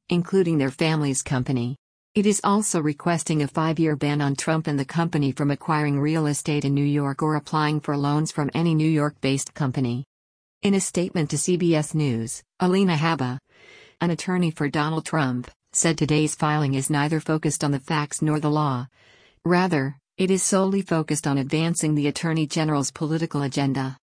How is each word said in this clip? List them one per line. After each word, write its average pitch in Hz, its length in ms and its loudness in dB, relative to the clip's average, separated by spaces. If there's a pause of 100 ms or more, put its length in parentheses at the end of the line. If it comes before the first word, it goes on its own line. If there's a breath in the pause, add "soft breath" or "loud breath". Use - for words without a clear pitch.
including 175 480 2
their 135 140 2
family's 151 500 0
company. 127 560 -2 (360)
It 202 140 2
is 202 160 2
also 202 380 2
requesting 156 600 0
a 143 60 0
five-year 160 480 0
ban 147 260 0
on 139 140 0
Trump 160 320 -2
and 147 100 0
the 139 80 0
company 160 460 0
from 143 220 0
acquiring 147 480 0
real 156 260 0
estate 147 380 -2
in 139 100 2
New 143 100 2
York 143 380 0
or 156 140 2
applying 151 420 0
for 147 180 -4
loans 147 360 0
from 143 200 -4
any 165 220 2
New 156 140 2
York-based 147 680 -2
company. 131 500 -2 (580)
In 196 120 4
a 196 60 2
statement 175 500 -2
to 147 80 0
C 180 180 0
B 170 200 4
S 151 180 -2
News, 123 480 -2 (160)
Alina 185 380 2
Habba, 139 420 -2 (640 loud breath)
an 170 100 0
attorney 175 400 0
for 147 180 -2
Donald 156 380 -2
Trump, 127 460 -2 (200)
said 165 240 2
today's 151 380 2
filing 151 400 0
is 135 160 -2
neither 151 300 0
focused 156 420 -2
on 147 80 0
the 139 80 0
facts 147 420 -4
nor 151 200 2
the 147 100 0
law. 139 380 0 (560 soft breath)
Rather, 170 520 2 (220)
it 185 140 2
is 185 100 2
solely 190 400 2
focused 156 460 -2
on 139 100 2
advancing 156 560 0
the 147 140 2
Attorney 160 380 0
General's 151 440 0
political 160 520 -2
agenda. 135 540 -2 (140)